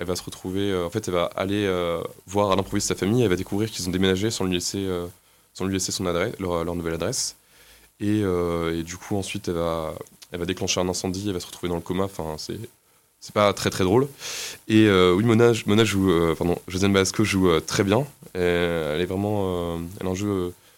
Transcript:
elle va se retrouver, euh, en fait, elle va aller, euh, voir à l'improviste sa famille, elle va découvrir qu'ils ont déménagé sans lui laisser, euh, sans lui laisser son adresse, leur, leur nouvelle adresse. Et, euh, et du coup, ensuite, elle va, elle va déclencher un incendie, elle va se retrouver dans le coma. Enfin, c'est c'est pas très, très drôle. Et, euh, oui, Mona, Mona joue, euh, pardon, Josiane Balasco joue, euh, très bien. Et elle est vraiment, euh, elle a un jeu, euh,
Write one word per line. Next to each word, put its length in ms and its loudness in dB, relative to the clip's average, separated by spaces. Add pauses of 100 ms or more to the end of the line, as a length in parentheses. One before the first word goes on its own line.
elle 60 -8
va 100 -2
se 80 -10
retrouver, 480 -4
euh, 120 0
en 60 -4
fait, 160 -4
elle 80 -4
va 120 2 (100)
aller, 280 -2
euh, 380 -2 (240)
voir 240 2
à 60 4
l'improviste 320 -2
sa 80 -2
famille, 260 2
elle 80 4
va 60 2
découvrir 340 -2
qu'ils 180 -8
ont 40 -2
déménagé 380 2
sans 140 -4
lui 100 0
laisser, 300 -4
euh, 220 -4 (480)
sans 100 -8
lui 100 -2
laisser 180 -4
son 140 -4
adresse, 340 0
leur, 240 -2
leur 100 -4
nouvelle 200 -4
adresse. 420 -4 (640)
Et, 240 0
euh, 520 0
et 60 -4
du 140 -10
coup, 200 -6
ensuite, 300 -6
elle 80 -2
va, 400 -4 (380)
elle 80 -6
va 60 -4
déclencher 340 -2
un 80 0
incendie, 400 -4
elle 60 -2
va 60 -6
se 60 -14
retrouver 220 -10
dans 80 -2
le 60 -4
coma. 220 -2
Enfin, 340 -8
c'est 200 -10 (640)
c'est 100 -18
pas 220 6
très, 160 -2
très 140 0
drôle. 240 4 (600)
Et, 180 8
euh, 280 6
oui, 100 2
Mona, 280 6 (140)
Mona 180 6
joue, 260 2
euh, 240 4
pardon, 240 0 (100)
Josiane 240 2
Balasco 320 2
joue, 240 2
euh, 120 4
très 240 0
bien. 160 4 (340)
Et 60 -4
elle 600 0
est 60 0
vraiment, 720 -2
euh, 20 -6 (220)
elle 80 -6
a 20 -2
un 40 -2
jeu, 140 -4
euh, 220 -2 (280)